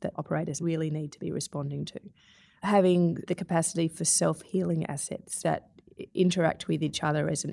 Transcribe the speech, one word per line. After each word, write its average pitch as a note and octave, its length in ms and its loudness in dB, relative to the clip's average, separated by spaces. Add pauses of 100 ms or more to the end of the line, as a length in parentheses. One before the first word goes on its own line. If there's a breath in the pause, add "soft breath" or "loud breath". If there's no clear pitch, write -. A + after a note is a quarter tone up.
that - 160 -4
operators D#3 460 -4
really D#3+ 280 0
need D3+ 220 -6
to - 60 -20
be E3 140 -6
responding C#3+ 540 -6
to. - 140 -12 (600 soft breath)
Having F#3 640 4
the F3+ 80 0
capacity E3 540 0
for E3 160 -8
self-healing E3+ 840 0
assets - 560 -8
that - 260 -2 (320)
i-, - 140 -12
interact F3+ 520 2
with D#3 160 0
each D3+ 200 -2
other D3+ 260 2
as D3+ 160 -2
an D3 80 -6